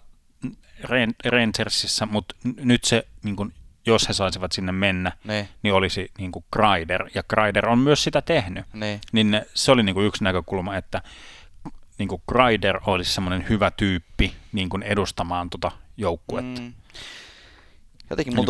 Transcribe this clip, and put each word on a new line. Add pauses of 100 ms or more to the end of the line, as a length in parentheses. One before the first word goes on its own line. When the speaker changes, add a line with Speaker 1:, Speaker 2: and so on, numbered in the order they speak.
(840)
Speaker 1:
Ren-, (160)
Rangersissa,
mut (200)
n-, (160)
nyt
se, (160)
niinku, (400)
jos
he
saisivat
sinne
mennä, (120)
Speaker 2:
Niin. (140)
Speaker 1:
niin
olisi,
niinku, (120)
Kreider,
ja
Kreider
on
myös
sitä
tehnyt.
Speaker 2:
Niin. (120)
Speaker 1:
Niin
ne,
se
oli,
niinku,
yksi
näkökulma,
että, (960)
niinku, (140)
Kreider
olisi
semmonen
hyvä
tyyppi, (180)
niinku,
edustamaan
tota (260)
joukkuetta.
Speaker 2:
Mm. (1400)
Jotenkin
mulla
Speaker 1:
Niinku,